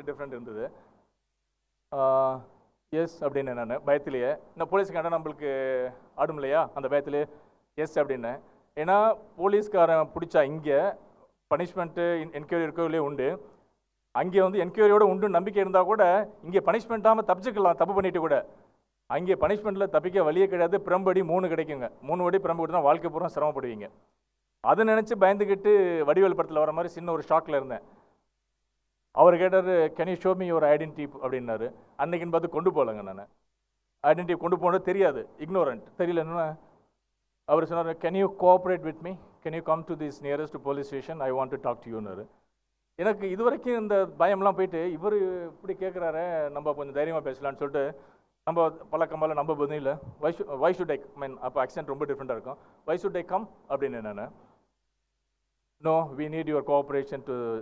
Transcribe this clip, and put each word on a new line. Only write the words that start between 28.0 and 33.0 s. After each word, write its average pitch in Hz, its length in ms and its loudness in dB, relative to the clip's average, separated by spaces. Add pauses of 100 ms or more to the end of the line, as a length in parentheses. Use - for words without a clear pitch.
அவர் 170 220 8
கேட்டாரு, 185 340 2 (220)
"Can 175 140 -2
you 175 120 -4
show 185 180 2
me 185 100 -6
your 160 120 2 (100)
identity?" 151 320 -2 (180)
அப்படின்னாரு. 120 440 -4 (340)
அன்னைக்குன்னு 170 340 -2
பார்த்து 165 220 -2
கொண்டு 175 180 0
போகலங்க 113 340 0